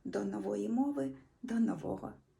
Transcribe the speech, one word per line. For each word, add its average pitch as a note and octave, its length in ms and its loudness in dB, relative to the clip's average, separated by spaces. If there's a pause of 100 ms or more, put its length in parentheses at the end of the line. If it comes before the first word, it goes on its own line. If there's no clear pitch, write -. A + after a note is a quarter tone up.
до G3+ 220 0
нової G3+ 440 0
мови, C4+ 480 2 (240)
до A3+ 180 -2
нового F#3+ 540 0 (260)